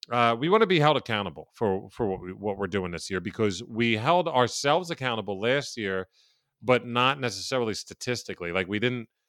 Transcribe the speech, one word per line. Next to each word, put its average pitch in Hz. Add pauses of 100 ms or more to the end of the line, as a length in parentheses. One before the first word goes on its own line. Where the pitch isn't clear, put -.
uh, 117
we 147
wanna 214
be 175
held 147
accountable 101
for, 101
for 113
what 92
we, 90
what 98
we're 98
doing 90
this -
year, 92
because 95
we 117
held 165
ourselves 143
accountable 113
last 127
year, 95 (540)
but 120
not 127
necessarily 113
statistically. 92
Like, 92
we 104
didn't 120 (200)